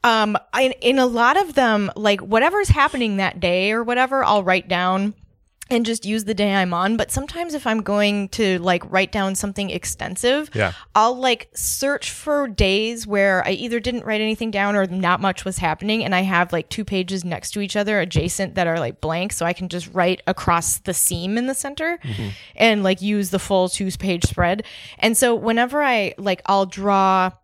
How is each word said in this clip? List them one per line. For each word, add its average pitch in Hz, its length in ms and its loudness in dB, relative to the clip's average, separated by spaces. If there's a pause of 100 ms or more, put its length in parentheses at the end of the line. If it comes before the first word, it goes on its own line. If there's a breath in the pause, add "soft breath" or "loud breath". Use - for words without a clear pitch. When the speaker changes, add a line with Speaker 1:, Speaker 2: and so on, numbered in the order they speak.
Speaker 1:
Um, 214 320 2 (200)
in, 262 140 2 (100)
in 262 180 4
a 254 80 6
lot 240 280 4
of 370 200 0
them, 220 400 2
like, 202 260 2
whatever's 330 480 2
happening 247 480 2
that 185 220 -2
day 185 320 2
or 226 120 -2
whatever, 254 400 2
I'll 208 200 4
write 185 240 2
down 185 480 0 (560)
and 240 120 2
just 226 220 -4
use 214 200 -2
the 208 100 -2
day 202 180 0
I'm 180 220 0
on. 190 200 0
But 226 140 -2
sometimes 330 460 -6
if 277 100 -6
I'm 220 160 0
going 202 480 0
to, 190 300 0
like, 175 320 0
write 185 200 2
down 196 220 -2
something 196 380 -6
extensive, 247 840 -4
Speaker 2:
Yeah. 92 200 0 (200 loud breath)
Speaker 1:
I'll, 226 220 4
like, 247 400 0
search - 560 -4
for 285 360 -2
days 214 600 0
where 196 400 2
I 196 60 0
either 233 260 -4
didn't 240 260 -4
write 214 160 -2
anything 220 300 -2
down 202 240 0
or 196 100 2
not 180 360 0
much 190 220 -2
was 190 140 -6
happening. 196 480 -2
And 196 80 -2
I 185 80 2
have, 175 320 0
like, 165 160 -4
two 214 160 -6
pages 185 400 -4
next 175 280 -8
to 208 80 -4
each 202 140 -6
other 208 240 0
adjacent 175 540 -2
that 175 140 0
are, 165 120 0
like, 120 220 -4
blank. 170 320 -4
So - 100 -4
I 170 100 0
can 180 160 -6
just 175 220 -8
write 185 360 2
across 170 500 0
the - 160 -6
seam 175 420 0
in 240 120 0
the 269 80 -2
center 311 480 -4
Speaker 2:
Mm-hmm. 107 240 -6 (300 loud breath)
Speaker 1:
and, 214 260 4
like, 190 180 2
use 202 300 0
the 190 80 0
full 185 300 2
two-page 185 560 -4
spread. 185 400 0 (340 loud breath)
And 226 180 2
so 240 160 4
whenever 233 480 0
I, 226 380 0
like, 196 260 -2
I'll 196 220 2
draw 190 640 2 (120)